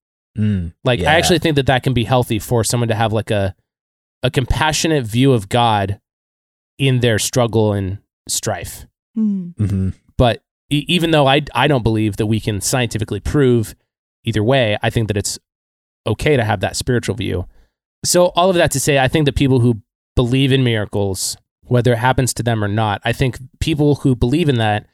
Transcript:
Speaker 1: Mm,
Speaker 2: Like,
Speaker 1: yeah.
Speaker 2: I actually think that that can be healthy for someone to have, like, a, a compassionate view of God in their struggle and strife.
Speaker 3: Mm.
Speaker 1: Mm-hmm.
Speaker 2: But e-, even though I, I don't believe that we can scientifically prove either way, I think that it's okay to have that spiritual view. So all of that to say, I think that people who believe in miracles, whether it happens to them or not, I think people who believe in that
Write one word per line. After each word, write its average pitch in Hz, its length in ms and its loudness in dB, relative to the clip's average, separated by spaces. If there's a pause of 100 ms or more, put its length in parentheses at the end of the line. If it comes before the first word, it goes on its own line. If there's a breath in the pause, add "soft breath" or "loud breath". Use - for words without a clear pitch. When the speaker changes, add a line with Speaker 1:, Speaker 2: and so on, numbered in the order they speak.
(380)
Speaker 1:
Mm, 101 360 -2 (100)
Speaker 2:
Like, 123 160 0
Speaker 1:
yeah. 87 100 0
Speaker 2:
I 151 40 4
actually 170 260 2
think 160 160 0
that 135 100 2
that 131 160 2
can 135 100 -2
be 120 120 0
healthy 120 340 0
for 117 240 -2
someone 120 260 -2
to 113 60 -2
have, 107 180 -2
like, 110 200 -4
a, 98 240 -2 (640)
a 127 80 -2
compassionate 147 760 0
view 123 260 2
of 104 160 0
God 107 500 0 (800)
in 131 220 0
their 117 180 2
struggle 110 540 0
and 98 260 -4 (300)
strife. - 580 -8 (320)
Speaker 3:
Mm. 196 360 -2
Speaker 1:
Mm-hmm. 95 340 -2 (280)
Speaker 2:
But 117 280 0 (260)
e-, 147 160 -2
even 170 240 2
though 151 160 4
I, 139 160 4 (100)
I 123 140 2
don't 139 160 2
believe 107 360 0
that 113 80 0
we 110 120 0
can 104 220 -4
scientifically 113 580 -4
prove 123 560 2 (500)
either 107 200 -2
way, 117 400 2
I 113 60 -2
think 110 180 -2
that - 80 -4
it's - 200 -4 (720)
okay 139 300 0
to 117 80 0
have 104 160 -2
that 98 160 -6
spiritual 120 400 -2
view. 95 300 -4 (580)
So 175 220 4 (100)
all 180 140 4
of 180 60 0
that 175 160 2
to 135 80 -2
say, 143 180 2
I 131 100 2
think 156 180 2
that 131 80 0
people 135 260 2
who 117 200 2 (340)
believe 131 380 2
in 135 100 2
miracles, 104 760 -2 (280)
whether 120 300 2
it 110 40 -2
happens 127 360 0
to - 100 -6
them 113 180 0
or 104 60 -2
not, 104 360 -2
I 120 80 -2
think 120 260 -2 (200)
people 147 380 2
who 135 180 0
believe 143 340 0
in 131 100 2
that 107 340 -2